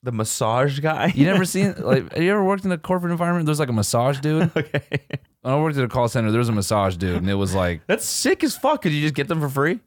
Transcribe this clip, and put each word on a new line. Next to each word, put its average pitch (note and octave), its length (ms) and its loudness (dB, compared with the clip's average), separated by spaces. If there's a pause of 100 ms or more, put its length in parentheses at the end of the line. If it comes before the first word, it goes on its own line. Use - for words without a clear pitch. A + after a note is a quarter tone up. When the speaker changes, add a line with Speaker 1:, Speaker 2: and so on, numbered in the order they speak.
Speaker 1:
The B2 80 -6
massage A#2+ 680 0
guy? D#3 360 0
Speaker 2:
You C#3 100 6
never F#3 200 2
seen, F#3+ 300 0
Speaker 1:
<laughs> - 20 -14
Speaker 2:
like, B2+ 360 0
have - 80 -2
you F3+ 100 4
ever G#3 120 2
worked F#3+ 220 0
in F#3 80 0
a E3 40 -2
corporate F3 360 -2
environment? F3 320 0
There's, D3+ 140 0
like, C#3+ 100 0
a A#2+ 40 0
massage A#2+ 460 2
dude. D#3 340 2
Speaker 1:
<laughs> - 40 0
Okay. D3+ 240 -2 (600)
Speaker 2:
When B2+ 120 -2
I C#3+ 80 2
worked D#3 160 0
at C3 60 2
a A#2+ 60 0
call A#2+ 200 0
center, A2 220 0
there A#2 80 2
was A#2+ 100 2
a A2+ 40 0
massage G2 440 0
dude, F2+ 200 -2
and F2+ 120 0
it G2+ 60 0
was G2 180 0
like, F2+ 340 0
Speaker 1:
That's - 180 -2
sick - 400 0
as C4+ 120 -2
fuck. C#4+ 240 0
Could E3 120 0
you D3 80 0
just D3+ 120 0
get C#3 140 -4
them D#3+ 140 -2
for D3 80 -2
free? D3 380 0